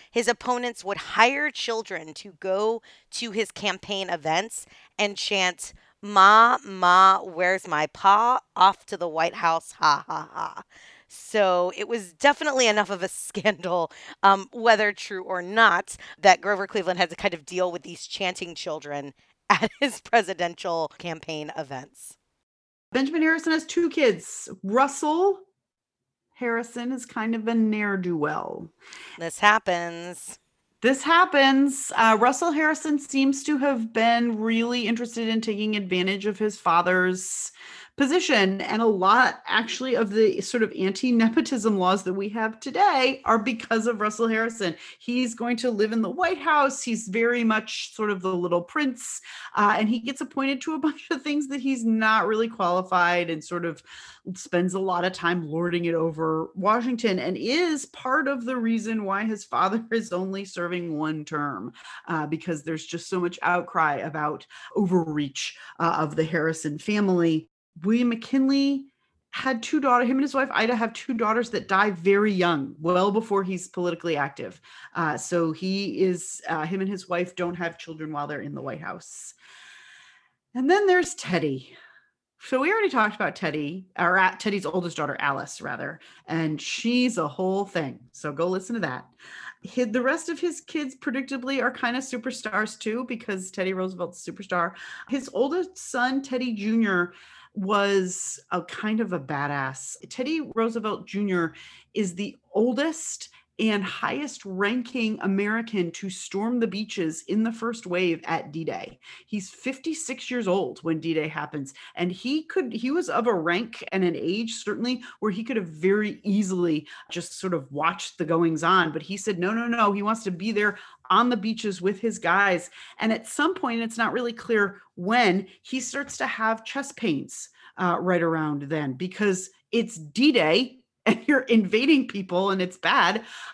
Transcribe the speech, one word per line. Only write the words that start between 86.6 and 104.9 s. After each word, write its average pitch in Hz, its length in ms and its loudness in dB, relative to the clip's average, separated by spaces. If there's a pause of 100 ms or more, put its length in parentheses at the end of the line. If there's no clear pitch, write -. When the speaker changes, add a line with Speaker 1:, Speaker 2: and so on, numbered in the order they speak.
Speaker 2:
she's 247 560 0
a 160 100 -2
whole 190 380 -2
thing. 151 340 -6 (120)
So - 220 -10
go 160 140 -2
listen 190 280 -4
to 220 60 -4
that. 135 260 -6 (540)
His, - 260 -2
the 220 140 -2
rest 294 280 0
of 320 100 -6
his 339 220 -4
kids, 285 340 -8
predictably, 262 680 -4
are 254 80 0
kind 247 240 -4
of 262 80 -4
superstars 220 720 -6
too, 233 280 -4
because 202 440 -8
Teddy 190 240 -2
Roosevelt's 185 540 -6
a 175 40 -10
superstar. 180 420 -2 (360)
His 269 240 -4
oldest 349 440 -2
son, 262 440 -2
Teddy 254 320 -4
Junior, 202 600 0 (400)
was 196 840 0 (120)
a 180 120 -2
kind 214 360 -4
of 202 140 -2
a 170 60 -2
badass. 139 800 -6 (120)
Teddy 302 320 -4 (140)
Roosevelt 220 500 -4
Junior 185 480 -2 (400)
is 190 220 -2
the 202 200 -6 (180)
oldest 254 760 -2 (300)
and 214 240 2
highest 233 640 -6
ranking 220 760 -2